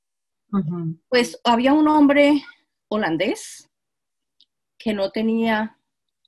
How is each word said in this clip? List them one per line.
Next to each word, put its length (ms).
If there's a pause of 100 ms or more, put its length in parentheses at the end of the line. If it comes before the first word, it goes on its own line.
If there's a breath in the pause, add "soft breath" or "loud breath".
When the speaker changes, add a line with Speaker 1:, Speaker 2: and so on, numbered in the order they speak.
(520)
Speaker 1:
Ujú. 460 (100)
Speaker 2:
Pues 360
había 300
un 140
hombre 540 (460 loud breath)
holandés 800 (1080)
que 160
no 160
tenía 640 (500)